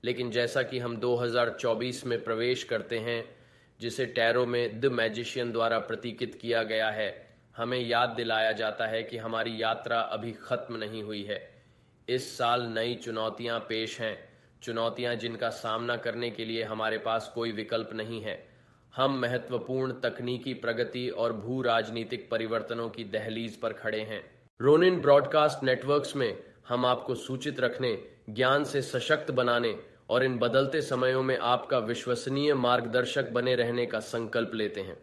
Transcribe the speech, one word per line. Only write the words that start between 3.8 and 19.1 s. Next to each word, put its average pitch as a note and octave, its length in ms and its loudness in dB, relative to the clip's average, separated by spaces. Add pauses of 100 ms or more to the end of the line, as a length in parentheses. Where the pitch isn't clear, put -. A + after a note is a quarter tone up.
जिसे A#2+ 260 -2
टैरो A#2 400 4
में A#2+ 340 -2
द C3+ 60 2
मैजिशियन A#2 680 0
द्वारा A2+ 260 2
प्रतीकित A2+ 560 -6
किया A2+ 280 0
गया A2 280 0
है, G#2+ 460 -6 (200)
हमें B2 240 -2
याद A#2 280 2
दिलाया A2+ 440 0
जाता A2 340 -2
है A2+ 160 -2
कि A#2 160 -8
हमारी A2+ 440 -4
यात्रा A#2 380 0
अभी A2 320 -4
खत्म A#2+ 440 -6
नहीं A2 260 -6
हुई G#2 200 -6
है। - 420 -8 (440)
इस B2 300 -2
साल A#2+ 240 4
नई A#2 320 0
चुनौतियां A2+ 680 -4
पेश A2 400 -4
हैं, A2 180 -4 (440)
चुनौतियां A#2 560 -2
जिनका A2+ 320 -4
सामना A#2 460 -2
करने A#2 340 -4
के A2+ 140 -8
लिए A2+ 180 -4
हमारे A2 360 -2
पास A2+ 360 -2
कोई A#2 180 -2
विकल्प A2 400 -4
नहीं A2 300 -6
है। - 260 -8 (480)
हम C3+ 220 2